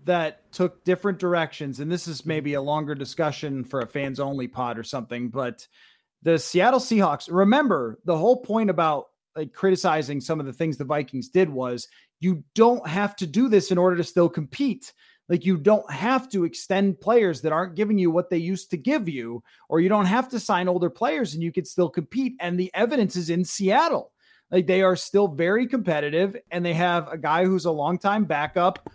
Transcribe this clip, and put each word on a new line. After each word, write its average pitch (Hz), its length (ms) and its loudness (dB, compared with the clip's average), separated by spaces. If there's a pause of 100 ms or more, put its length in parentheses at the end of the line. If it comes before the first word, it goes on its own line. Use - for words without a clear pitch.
that 165 480 -2
took 180 320 -2
different 185 340 0
directions, 156 640 -2
and 151 100 -4
this 175 160 -4
is 147 180 -10
maybe 151 280 -4
a 139 80 -2
longer 147 340 -2
discussion 139 720 -4
for 135 160 -4
a 113 60 -6
fans-only 139 600 -6
pod 120 320 -6
or 113 40 -10
something, 120 440 -8
but 123 400 -6 (560)
the 165 160 4
Seattle 240 400 4
Seahawks, 196 500 2
remember, 190 760 2
the 165 120 2
whole 233 200 4
point 220 320 0
about, 160 400 0 (260)
like, 156 160 -8
criticizing 156 720 0
some 160 180 -4
of 143 60 -6
the 131 80 -10
things 160 240 -4
the 143 80 -8
Vikings 139 420 -4
did 180 220 2
was 127 400 -6 (320)
you 170 200 -2 (120)
don't 233 340 4
have 202 300 -4
to 180 100 -4
do 220 220 2
this 202 200 4
in 180 80 2
order 180 200 4
to 170 80 0
still 170 240 2
compete. - 640 -6 (340)
Like, 170 160 0
you 180 140 2
don't 196 340 2
have 190 380 -2
to 185 160 0
extend 196 560 -2
players 190 400 2
that 156 100 0
aren't 170 240 -2
giving 208 220 0
you 175 140 4
what 175 180 0
they 180 80 0
used 180 320 -4
to 180 80 -4
give 220 320 -2
you, 117 340 -8 (240)
or 165 140 2
you 185 80 4
don't 208 160 2
have 247 240 0
to 233 100 -6
sign 185 300 -2
older 180 200 0
players 233 440 -2
and 165 100 -6
you 165 80 -4
could 170 160 -4
still 180 220 0
compete. 247 500 -4
And 175 180 -4
the 180 180 -2
evidence 233 420 0
is 165 120 -6
in 175 140 0
Seattle. 214 720 0 (380)
Like, 185 160 2
they 190 160 4
are 185 120 4
still 196 320 2
very 180 400 0
competitive, 180 720 0 (140)
and 175 120 -4
they 170 120 -2
have 175 360 0
a 165 60 -10
guy 156 260 2
who's 185 220 2
a 170 60 0
longtime 180 540 0
backup 160 680 -2